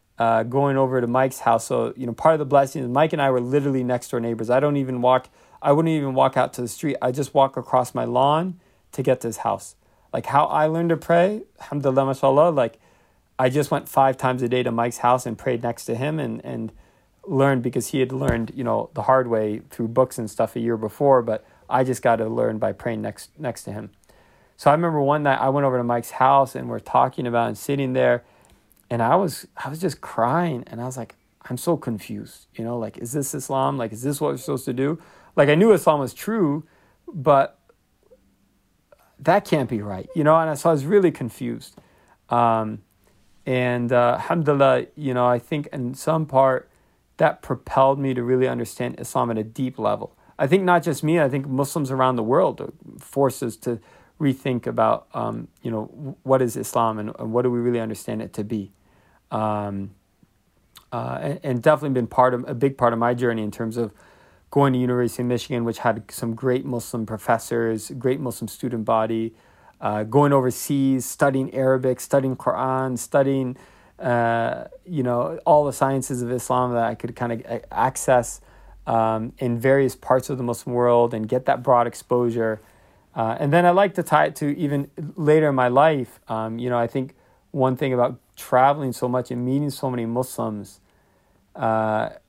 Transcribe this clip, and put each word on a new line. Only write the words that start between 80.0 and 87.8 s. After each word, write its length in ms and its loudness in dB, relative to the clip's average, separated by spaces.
of 80 -4
the 80 -6
Muslim 300 -6
world 400 4
and 120 -4
get 200 -2
that 160 0
broad 240 4
exposure. 760 -2
Uh, 240 -2
and 140 0
then 100 4
I 60 6
like 240 4
to 80 -2
tie 240 2
it 100 -4
to 220 -2
even 320 -2
later 320 4
in 60 0
my 140 2
life. 600 2
Um, 300 -6
you 100 -4
know, 100 0
I 80 0
think 280 -6
one 240 2
thing 180 -2